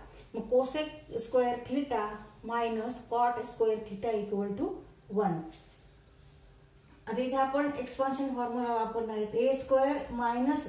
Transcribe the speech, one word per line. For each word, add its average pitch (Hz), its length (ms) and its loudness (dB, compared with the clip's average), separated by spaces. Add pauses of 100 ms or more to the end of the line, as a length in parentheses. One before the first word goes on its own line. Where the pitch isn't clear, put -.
(340)
मग - 200 -6
cosec 269 760 0
square 240 300 4 (120)
theta 247 380 0 (360)
minus 233 520 0 (160)
cot 240 400 2
square 220 260 2 (120)
theta 214 340 -2
equal 202 340 -2
to 359 160 -2 (480)
one. 170 180 2 (1700)
आता 220 140 -2
इथे 262 160 0
आपण 277 320 2 (100)
एक्सपान्शन 269 560 -2
फॉर्म्युला 240 400 -2
वापरणार 226 420 -2
आहेत. 208 180 -2
ए 254 220 4
स्क्वेअर 269 560 2
मायनस 247 560 0